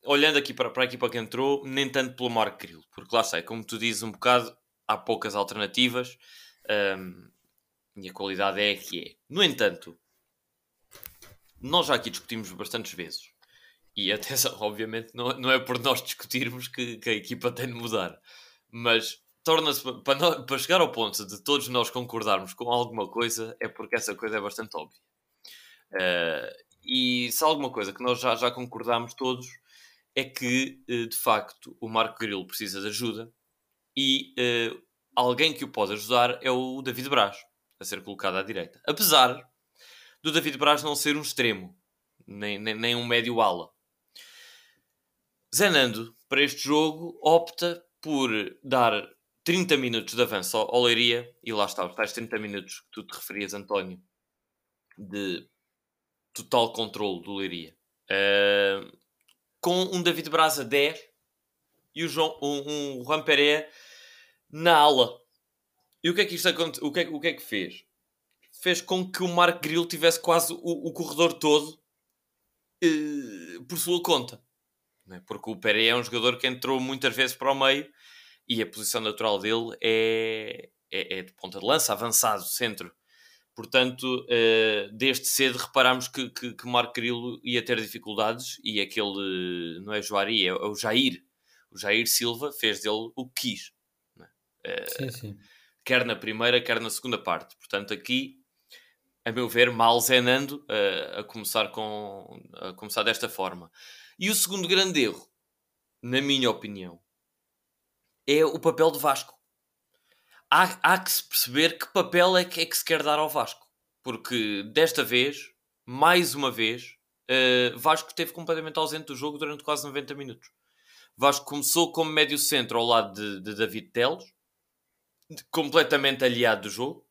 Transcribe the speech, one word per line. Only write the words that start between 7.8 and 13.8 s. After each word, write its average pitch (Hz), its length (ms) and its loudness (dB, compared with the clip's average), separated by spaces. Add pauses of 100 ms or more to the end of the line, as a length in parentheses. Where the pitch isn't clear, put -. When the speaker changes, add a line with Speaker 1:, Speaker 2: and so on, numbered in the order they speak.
Speaker 1:
e 95 120 -14
a 90 40 -16
qualidade 98 480 -2
é 104 120 2
a 95 40 -2
que 90 240 -12
é. - 160 -16 (120)
No 175 140 -2
entanto, 110 560 -2 (1600)
nós 151 260 2
já 147 80 2
aqui 113 160 -2
discutimos 110 420 -10
bastantes 107 420 -8
vezes, 85 360 -12 (680)